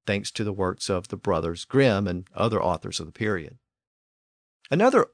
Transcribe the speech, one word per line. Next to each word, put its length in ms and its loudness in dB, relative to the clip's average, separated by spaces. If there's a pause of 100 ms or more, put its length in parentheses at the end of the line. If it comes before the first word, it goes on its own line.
thanks 240 -2
to 140 -6
the 80 -2
works 360 -2
of 200 -2
the 80 -8
Brothers 480 -2
Grimm 420 4
and 300 -4
other 260 2
authors 380 -4
of 60 -10
the 60 -16
period. 460 -6 (1120)
Another 440 4